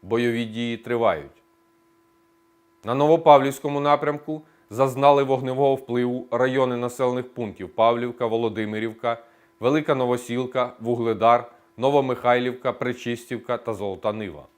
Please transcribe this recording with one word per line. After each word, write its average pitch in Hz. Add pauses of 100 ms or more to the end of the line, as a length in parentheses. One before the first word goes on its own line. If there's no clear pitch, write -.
Бойові 117
дії 117
тривають. 113 (1400)
На 113
Новопавлівському 143
напрямку 147 (280)
зазнали 135
вогневого 131
впливу 123
райони 127
населених 123
пунктів 101
Павлівка, 120
Володимирівка, 113 (360)
Велика 147
Новосілка, 123
Вугледар, 117 (260)
Новомихайлівка, 127
Причистівка 120
та 113
Золота 101
Нива. 92 (100)